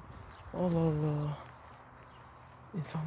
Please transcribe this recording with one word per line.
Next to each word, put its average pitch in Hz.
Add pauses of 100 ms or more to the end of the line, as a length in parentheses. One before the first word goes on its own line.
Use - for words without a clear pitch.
(540)
Allah 170
Allah. 151 (1400)
İnsan 160